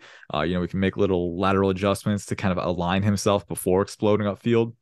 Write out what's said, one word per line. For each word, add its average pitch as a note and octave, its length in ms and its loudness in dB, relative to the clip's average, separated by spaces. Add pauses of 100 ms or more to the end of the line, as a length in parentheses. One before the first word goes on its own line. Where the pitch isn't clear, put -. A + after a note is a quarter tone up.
(340)
Uh, D2+ 80 0
you E2+ 100 0
know, F2+ 80 0
he E2+ 80 -2
can F#2+ 120 -4
make F#2+ 180 0
little F2+ 400 0
lateral G2 320 2
adjustments G2 560 -2
to - 100 -6
kind F#2+ 160 -2
of F2 100 -4
align F2+ 400 -2
himself G#2 460 0
before F#2 320 0
exploding G#2 460 0
upfield. A#2 560 0